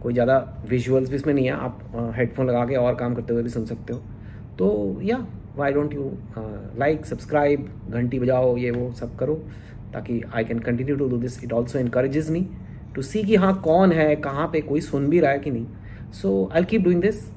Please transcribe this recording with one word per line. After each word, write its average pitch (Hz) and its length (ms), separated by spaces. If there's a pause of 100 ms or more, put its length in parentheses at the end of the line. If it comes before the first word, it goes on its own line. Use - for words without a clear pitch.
कोई 120 100
ज़्यादा 127 560
विजुअल्स 127 400
भी 139 60
इसमें 143 180
नहीं 135 120
है, 127 60
आप, 139 280 (160)
अ, 117 200
हेडफोन 127 320
लगा 120 180
के 131 100
और 123 200
काम 120 200
करते 117 180
हुए 117 100
भी 120 60
सुन 117 160
सकते - 280
हो। 120 60 (600)
तो 202 440
या, 233 240 (320)
why 139 140
don't 147 180
you, 139 180 (280)
अ, 104 280 (140)
like, 151 260
सब्सक्राइब, 147 680 (160)
घंटी 123 300
बजाओ, 127 380
ये 123 140
वो 123 220
सब - 220
करो, 147 200 (580)
ताकि 113 280
I 117 220
can 113 160
continue 127 380
to 139 120
do 123 100
this। 120 200
It 120 100
also 120 260
encourages 135 560
me 175 120 (520)
to 139 40
see 208 260
कि 214 100
हाँ 190 260
कौन 175 300
है, 151 240
कहाँ 143 320
पे 165 140
कोई 147 200
सुन 139 280
भी 170 100
रहा 143 120
है 139 80
कि 147 120
नहीं। 117 160 (540)
So 196 300
I'll 180 180
keep 220 180
doing 175 140
this 208 140 (220)